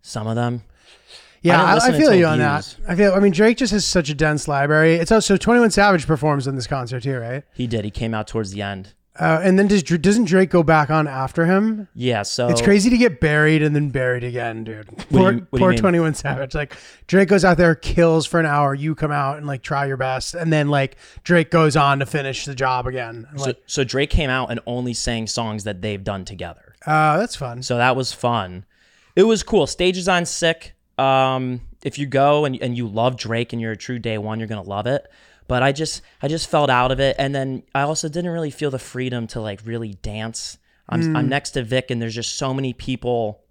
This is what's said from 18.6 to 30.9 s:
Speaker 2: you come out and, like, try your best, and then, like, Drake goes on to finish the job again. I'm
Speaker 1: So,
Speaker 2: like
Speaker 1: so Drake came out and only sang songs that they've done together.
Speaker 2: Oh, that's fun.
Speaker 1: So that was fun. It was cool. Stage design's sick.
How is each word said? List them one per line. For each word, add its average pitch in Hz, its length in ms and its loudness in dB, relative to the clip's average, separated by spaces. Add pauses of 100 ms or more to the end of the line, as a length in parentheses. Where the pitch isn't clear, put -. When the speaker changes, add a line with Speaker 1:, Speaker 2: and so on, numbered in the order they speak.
Speaker 2:
you 147 200 -4
come 147 180 -4
out 143 260 -4
and, 147 80 -10
like, 139 160 -8
try 143 240 -4
your 135 100 -4
best, 131 380 -4
and 165 180 -2
then, 147 160 2
like, 139 280 0 (280)
Drake 170 260 2
goes 160 260 4
on 139 240 2
to 135 60 -4
finish 135 380 -6
the 139 100 -12
job 127 320 -2
again. 120 440 -10
I'm 147 80 -14
Speaker 1:
So, 135 60 -4
Speaker 2:
like 127 220 -6
Speaker 1:
so 139 180 -4
Drake 131 260 -2
came 151 200 0
out 127 200 -2
and 117 160 -6
only 123 280 -6
sang 113 340 -4
songs 107 360 -6
that 101 160 -8
they've 101 220 -6
done 98 240 -8
together. 87 480 -16 (120)
Speaker 2:
Oh, 156 320 2
that's 233 180 -4
fun. 127 260 -10
Speaker 1:
So 127 160 -4
that 127 180 2
was 131 160 -4
fun. 101 520 -4 (500)
It 180 80 6
was 220 200 4
cool. 175 240 2
Stage 180 280 -2
design's 180 360 -2
sick. - 440 -4 (240)